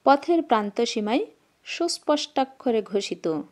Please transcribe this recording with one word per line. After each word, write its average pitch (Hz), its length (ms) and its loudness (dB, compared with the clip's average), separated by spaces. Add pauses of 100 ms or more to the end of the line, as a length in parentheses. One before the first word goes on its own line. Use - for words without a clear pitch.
পথের 285 400 4
প্রান্তসীমায় 226 800 0 (380)
সুস্পষ্টাক্ষরে 277 1200 -2
ঘোষিত। 180 600 -4 (100)